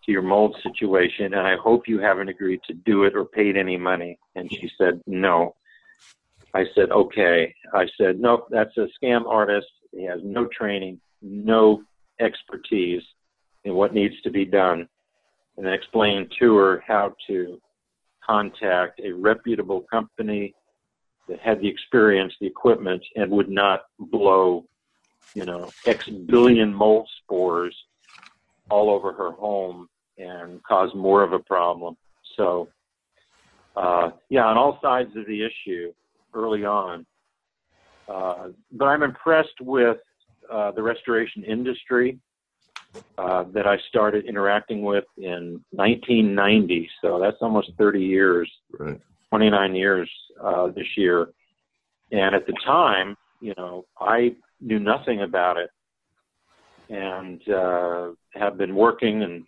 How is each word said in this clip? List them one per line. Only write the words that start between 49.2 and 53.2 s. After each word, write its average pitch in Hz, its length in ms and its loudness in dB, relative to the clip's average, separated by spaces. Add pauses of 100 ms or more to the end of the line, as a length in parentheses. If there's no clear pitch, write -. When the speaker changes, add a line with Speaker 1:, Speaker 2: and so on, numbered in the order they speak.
Speaker 1:
twenty-nine 104 480 2
years, 95 340 0 (320)
uh, 90 260 0
this - 280 -10
year. 87 360 2 (800)
And 98 240 0
at 95 140 0
the - 40 -6 (120)
time, 107 520 2 (240)